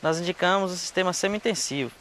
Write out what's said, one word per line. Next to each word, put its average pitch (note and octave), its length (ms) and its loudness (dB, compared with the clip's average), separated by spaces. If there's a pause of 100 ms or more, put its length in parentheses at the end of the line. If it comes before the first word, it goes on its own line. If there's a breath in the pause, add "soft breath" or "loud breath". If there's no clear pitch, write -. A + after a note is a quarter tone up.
nós D#3+ 180 2
indicamos F3+ 520 2
o F3+ 40 -6
sistema F#3 360 -2
semi-intensivo. F#3+ 760 -2 (100)